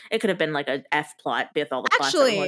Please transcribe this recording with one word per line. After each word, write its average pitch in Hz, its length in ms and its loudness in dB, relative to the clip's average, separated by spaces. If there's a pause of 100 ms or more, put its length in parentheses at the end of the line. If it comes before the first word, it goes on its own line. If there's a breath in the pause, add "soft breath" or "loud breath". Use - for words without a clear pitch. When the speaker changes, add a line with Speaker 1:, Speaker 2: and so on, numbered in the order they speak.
(120 loud breath)
Speaker 1:
it 220 80 0
could 220 100 0
have 185 100 0
been, 156 140 0
like, 143 160 -2
a 135 120 0 (120)
F 151 280 -2
plot 127 320 -2
with 147 200 -2
all 127 100 -2
the - 80 -2
plots 427 220 2
that 349 60 4
were 277 80 6
Speaker 2:
Actually, 214 100 0 (100)